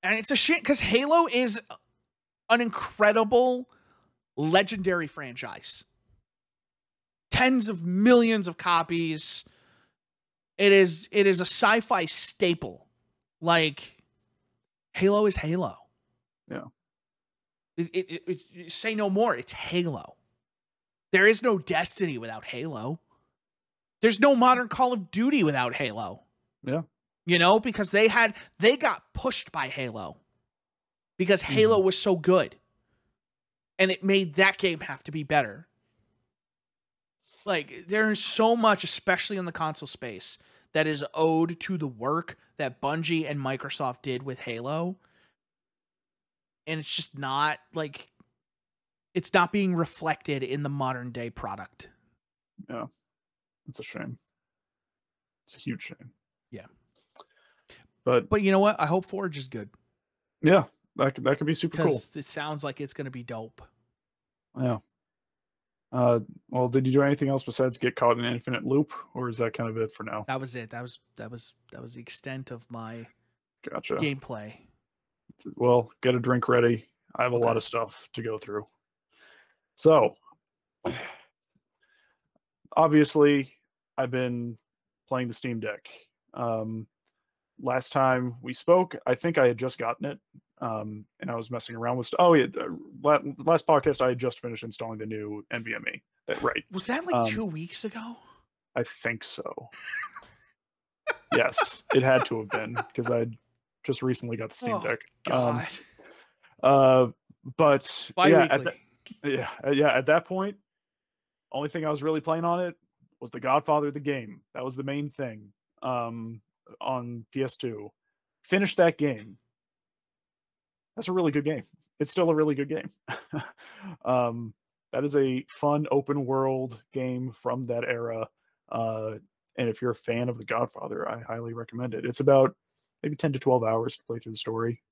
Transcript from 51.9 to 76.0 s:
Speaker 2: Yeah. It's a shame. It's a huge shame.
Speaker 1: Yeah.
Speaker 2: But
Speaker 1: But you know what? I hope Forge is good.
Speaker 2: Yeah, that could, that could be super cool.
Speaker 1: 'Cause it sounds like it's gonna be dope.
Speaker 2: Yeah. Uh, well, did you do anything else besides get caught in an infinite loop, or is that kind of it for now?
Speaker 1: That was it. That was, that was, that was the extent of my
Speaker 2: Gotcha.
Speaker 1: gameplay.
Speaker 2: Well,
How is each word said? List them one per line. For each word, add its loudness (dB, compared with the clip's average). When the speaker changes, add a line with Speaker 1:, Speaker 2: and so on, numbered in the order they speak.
Speaker 2:
Yeah. -10
It's -16
a -14
shame. -12
It's -20
a -20
huge -10
shame. -20
Speaker 1:
Yeah. -18
Speaker 2:
But 2
Speaker 1:
But 2
you 4
know 6
what? 2
I 2
hope 0
Forge -8
is -12
good. -12
Speaker 2:
Yeah, 6
that 0
could, -12
that 2
could -4
be 0
super -4
cool. 0
Speaker 1:
'Cause -2
it -12
sounds -8
like -8
it's -10
gonna -10
be -12
dope. -12
Speaker 2:
Yeah. -2
Uh, 4
well, 0
did 2
you 0
do 6
anything 2
else -2
besides -2
get -2
caught 4
in -2
an -2
infinite -6
loop, 0
or -6
is -8
that -2
kind -6
of -6
it -2
for -14
now? -8
Speaker 1:
That -4
was -12
it. -12
That -12
was, -14
that -14
was, -16
that -16
was -18
the -18
extent -12
of -16
my -14
Speaker 2:
Gotcha. -6
Speaker 1:
gameplay. -6
Speaker 2:
Well, 4